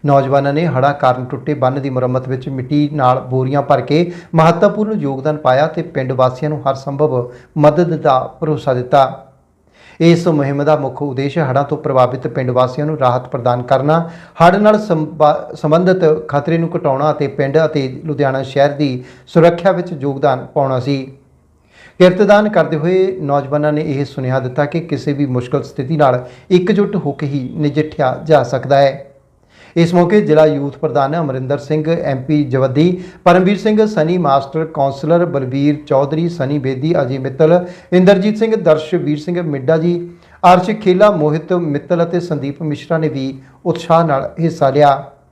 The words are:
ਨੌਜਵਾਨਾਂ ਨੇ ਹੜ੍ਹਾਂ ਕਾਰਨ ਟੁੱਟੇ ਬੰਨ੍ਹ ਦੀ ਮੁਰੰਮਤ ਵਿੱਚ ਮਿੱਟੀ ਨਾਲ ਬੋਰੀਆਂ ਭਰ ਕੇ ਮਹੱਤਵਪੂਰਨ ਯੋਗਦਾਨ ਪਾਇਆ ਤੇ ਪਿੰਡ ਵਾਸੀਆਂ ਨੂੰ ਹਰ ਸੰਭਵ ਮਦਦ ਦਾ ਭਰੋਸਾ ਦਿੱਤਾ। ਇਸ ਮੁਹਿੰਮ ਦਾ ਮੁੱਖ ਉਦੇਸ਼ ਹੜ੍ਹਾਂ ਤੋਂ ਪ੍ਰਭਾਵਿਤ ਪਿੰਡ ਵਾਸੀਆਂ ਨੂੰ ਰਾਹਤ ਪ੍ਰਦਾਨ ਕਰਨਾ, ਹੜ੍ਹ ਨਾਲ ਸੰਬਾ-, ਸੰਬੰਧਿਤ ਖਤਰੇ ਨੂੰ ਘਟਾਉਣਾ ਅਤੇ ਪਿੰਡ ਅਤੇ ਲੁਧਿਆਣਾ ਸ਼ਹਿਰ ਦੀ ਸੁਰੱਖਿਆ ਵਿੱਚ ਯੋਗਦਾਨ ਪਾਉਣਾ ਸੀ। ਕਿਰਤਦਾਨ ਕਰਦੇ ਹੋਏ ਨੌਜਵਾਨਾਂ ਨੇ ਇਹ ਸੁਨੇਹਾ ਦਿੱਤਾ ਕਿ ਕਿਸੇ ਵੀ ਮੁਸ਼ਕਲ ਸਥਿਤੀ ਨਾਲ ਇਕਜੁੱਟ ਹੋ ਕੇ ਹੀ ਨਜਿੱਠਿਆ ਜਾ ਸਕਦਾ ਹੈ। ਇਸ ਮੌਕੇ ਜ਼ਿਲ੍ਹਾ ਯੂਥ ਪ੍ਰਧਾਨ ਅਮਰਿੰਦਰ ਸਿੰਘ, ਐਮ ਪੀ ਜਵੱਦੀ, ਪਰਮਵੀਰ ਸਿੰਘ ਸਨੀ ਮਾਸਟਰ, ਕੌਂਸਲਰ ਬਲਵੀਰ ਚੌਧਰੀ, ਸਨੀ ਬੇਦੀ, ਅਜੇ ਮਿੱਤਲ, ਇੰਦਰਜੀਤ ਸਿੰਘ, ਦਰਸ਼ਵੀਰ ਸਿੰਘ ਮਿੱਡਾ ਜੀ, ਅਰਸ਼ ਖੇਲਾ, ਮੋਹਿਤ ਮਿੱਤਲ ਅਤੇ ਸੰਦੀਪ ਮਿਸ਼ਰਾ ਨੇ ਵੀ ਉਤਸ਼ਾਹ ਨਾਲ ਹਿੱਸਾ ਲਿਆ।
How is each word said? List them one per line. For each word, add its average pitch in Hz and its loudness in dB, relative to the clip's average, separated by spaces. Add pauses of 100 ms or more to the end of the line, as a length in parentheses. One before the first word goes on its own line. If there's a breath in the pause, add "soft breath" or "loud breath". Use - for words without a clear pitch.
ਨੌਜਵਾਨਾਂ 139 2
ਨੇ 165 0
ਹੜ੍ਹਾਂ 135 0
ਕਾਰਨ 127 0
ਟੁੱਟੇ 139 -6
ਬੰਨ੍ਹ 131 -2
ਦੀ 135 -6
ਮੁਰੰਮਤ 127 -2
ਵਿੱਚ 131 -6
ਮਿੱਟੀ 143 -2
ਨਾਲ 131 2
ਬੋਰੀਆਂ 131 -2
ਭਰ 135 2
ਕੇ 165 0 (240 loud breath)
ਮਹੱਤਵਪੂਰਨ 196 2
ਯੋਗਦਾਨ 143 -4
ਪਾਇਆ 139 2
ਤੇ 165 -6
ਪਿੰਡ 131 -6
ਵਾਸੀਆਂ 127 0
ਨੂੰ 135 -4
ਹਰ 135 0
ਸੰਭਵ 131 -4 (260 loud breath)
ਮਦਦ 151 2
ਦਾ 139 2 (200)
ਭਰੋਸਾ 143 -2
ਦਿੱਤਾ। 127 0 (800 soft breath)
ਇਸ 170 4
ਮੁਹਿੰਮ 143 0
ਦਾ 151 4
ਮੁੱਖ 135 -6
ਉਦੇਸ਼ 139 -2
ਹੜ੍ਹਾਂ 139 0
ਤੋਂ 147 -4
ਪ੍ਰਭਾਵਿਤ 127 0
ਪਿੰਡ 127 -4
ਵਾਸੀਆਂ 127 -2
ਨੂੰ 156 -4
ਰਾਹਤ 127 0
ਪ੍ਰਦਾਨ 123 -2
ਕਰਨਾ, 143 0 (340 loud breath)
ਹੜ੍ਹ 180 6
ਨਾਲ 214 4
ਸੰਬਾ-, 151 0
ਸੰਬੰਧਿਤ 165 2
ਖਤਰੇ 151 -2
ਨੂੰ 165 -2
ਘਟਾਉਣਾ 143 0
ਅਤੇ 143 -2
ਪਿੰਡ 135 -2
ਅਤੇ 135 -4
ਲੁਧਿਆਣਾ 135 -2
ਸ਼ਹਿਰ 139 2
ਦੀ 135 -4 (240 loud breath)
ਸੁਰੱਖਿਆ 170 4
ਵਿੱਚ 175 -4
ਯੋਗਦਾਨ 135 -2
ਪਾਉਣਾ 131 0
ਸੀ। 131 -6 (840 soft breath)
ਕਿਰਤਦਾਨ 202 6
ਕਰਦੇ 165 0
ਹੋਏ 185 0
ਨੌਜਵਾਨਾਂ 143 0
ਨੇ 151 -2
ਇਹ 143 -4
ਸੁਨੇਹਾ 131 -4
ਦਿੱਤਾ 131 -2
ਕਿ 165 -4
ਕਿਸੇ 147 -4
ਵੀ 139 0
ਮੁਸ਼ਕਲ 127 -2
ਸਥਿਤੀ 139 -6
ਨਾਲ 127 2 (240 loud breath)
ਇਕਜੁੱਟ 190 2
ਹੋ 147 -4
ਕੇ 147 -8
ਹੀ 135 -6
ਨਜਿੱਠਿਆ 147 -2
ਜਾ 147 4
ਸਕਦਾ 127 0
ਹੈ। 135 0 (640 soft breath)
ਇਸ 170 2
ਮੌਕੇ 175 4
ਜ਼ਿਲ੍ਹਾ 156 4
ਯੂਥ 143 -2
ਪ੍ਰਧਾਨ 143 -2
ਅਮਰਿੰਦਰ 135 -4
ਸਿੰਘ, 156 -2
ਐਮ 135 -4
ਪੀ 147 0
ਜਵੱਦੀ, 135 0 (200 loud breath)
ਪਰਮਵੀਰ 185 4
ਸਿੰਘ 214 2
ਸਨੀ 175 -2
ਮਾਸਟਰ, 156 0
ਕੌਂਸਲਰ 156 0
ਬਲਵੀਰ 139 -2 (100)
ਚੌਧਰੀ, 147 0
ਸਨੀ 147 -4
ਬੇਦੀ, 135 -2
ਅਜੇ 131 -4
ਮਿੱਤਲ, 156 0 (260 loud breath)
ਇੰਦਰਜੀਤ 190 4
ਸਿੰਘ, 220 0
ਦਰਸ਼ਵੀਰ 156 0
ਸਿੰਘ 175 -6
ਮਿੱਡਾ 147 -2
ਜੀ, 175 -2 (440 loud breath)
ਅਰਸ਼ 180 2
ਖੇਲਾ, 208 2
ਮੋਹਿਤ 160 -2
ਮਿੱਤਲ 170 -2
ਅਤੇ 175 -2
ਸੰਦੀਪ 143 -6
ਮਿਸ਼ਰਾ 156 -4
ਨੇ 156 -2
ਵੀ 135 -6 (240 loud breath)
ਉਤਸ਼ਾਹ 165 0
ਨਾਲ 135 -2
ਹਿੱਸਾ 165 0
ਲਿਆ। 139 2 (200)